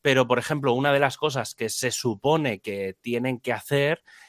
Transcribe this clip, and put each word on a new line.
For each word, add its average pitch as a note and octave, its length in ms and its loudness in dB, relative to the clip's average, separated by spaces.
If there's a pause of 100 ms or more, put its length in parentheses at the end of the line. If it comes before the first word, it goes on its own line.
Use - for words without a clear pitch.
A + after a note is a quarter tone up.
pero, C3 260 4
por A#2+ 120 4
ejemplo, C#3 340 0
una C#3 200 2
de C#3 80 4
las C3+ 160 2
cosas C3+ 380 -4
que A2+ 140 -4
se B2 220 -4
supone B2+ 680 -2
que G2 400 -6
tienen A#2+ 380 -4
que B2 140 -4
hacer C#3+ 500 0 (260)